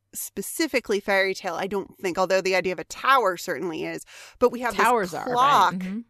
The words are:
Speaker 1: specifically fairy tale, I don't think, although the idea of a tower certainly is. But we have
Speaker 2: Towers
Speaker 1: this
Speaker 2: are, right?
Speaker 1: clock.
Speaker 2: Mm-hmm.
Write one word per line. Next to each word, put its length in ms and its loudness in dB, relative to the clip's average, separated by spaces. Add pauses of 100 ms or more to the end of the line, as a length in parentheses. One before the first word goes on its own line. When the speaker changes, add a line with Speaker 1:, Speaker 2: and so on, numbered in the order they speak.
(140)
Speaker 1:
specifically 880 -4
fairy 340 0
tale, 200 -8
I 120 -4
don't 320 -6
think, 200 -4
although 220 2
the 160 0
idea 160 0
of 60 -8
a 60 -8
tower 520 2
certainly 480 -6
is. 200 -8 (340)
But 120 4
we 100 -8
have 140 -4
Speaker 2:
Towers 380 2
Speaker 1:
this 80 -6
Speaker 2:
are, 60 -8
right? 80 -4
Speaker 1:
clock. 400 6
Speaker 2:
Mm-hmm. 240 -6 (120)